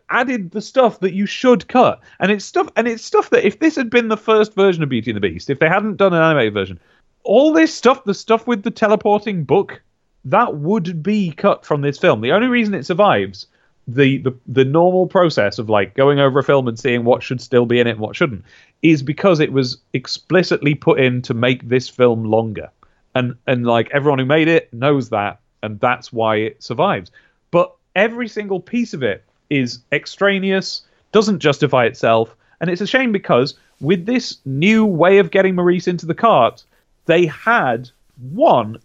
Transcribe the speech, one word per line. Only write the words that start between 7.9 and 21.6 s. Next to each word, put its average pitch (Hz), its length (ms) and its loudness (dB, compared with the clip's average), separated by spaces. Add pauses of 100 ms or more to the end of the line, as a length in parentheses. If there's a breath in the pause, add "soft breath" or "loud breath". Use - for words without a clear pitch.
the 202 100 -2
stuff - 340 -2
with 233 160 -2
the - 80 -4
teleporting 208 720 0
book, - 380 -2 (440)
that 175 320 0
would 170 440 -4
be 196 300 -2
cut - 340 -2
from 147 160 -2
this 139 160 -4
film. 135 240 2
The 123 120 0
only 220 140 2
reason 233 260 0
it 143 120 -6
survives 151 600 0 (400)
the, 135 320 2
the, 127 160 -4 (100)
the 131 200 2
normal 175 420 2
process 156 500 0
of, 110 120 -8
like, 101 260 0
going 139 240 4
over 139 200 2
a 131 40 -2
film 139 240 2
and 113 100 -6
seeing 120 280 -2
what 120 180 2
should 127 180 -6
still 123 240 2
be 120 140 2
in 120 80 2
it 117 40 -2
and 107 100 -8
what 110 140 -8
shouldn't 117 280 -4 (380 soft breath)
is 160 200 4
because 156 380 0
it 139 140 0
was 131 240 -2 (160)
explicitly 156 840 -2
put 143 240 0
in 127 240 0
to - 100 -6
make 123 360 -2